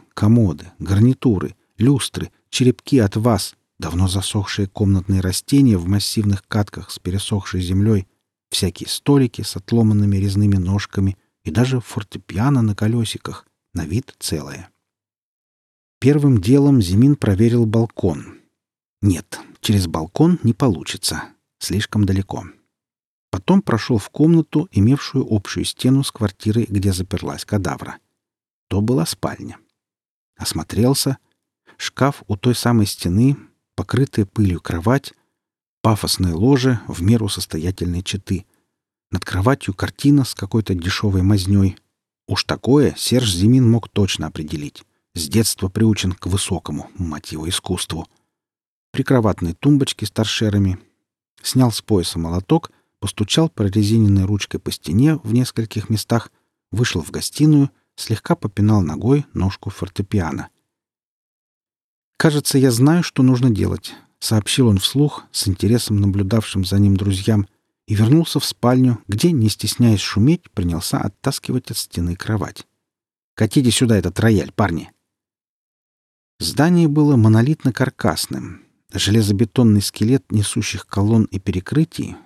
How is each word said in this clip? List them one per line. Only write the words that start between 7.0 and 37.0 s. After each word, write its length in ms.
землей, 460
всякие 360
столики 540
с 140
отломанными 600
резными 400
ножками 600
и 60
даже 300
фортепиано 840
на 140
колесиках, 720
на 100
вид 360
целое. 500
Первым 400
делом 440
Зимин 320
проверил 500
балкон. 760
Нет, 380
через 280
балкон 560
не 100
получится. 800
Слишком 420
далеко. 380
Потом 300
прошел 360
в 120
комнату, 600
имевшую 580
общую 340
стену 400
с 80
квартирой, 560
где 240
заперлась 540
кадавра. 540
То 140
была 240
спальня. 520
Осмотрелся. 840
Шкаф 500
у 80
той 180
самой 320
стены, 520
покрытая 500
пылью 340
кровать, 540
пафосное 540
ложе 540
в 120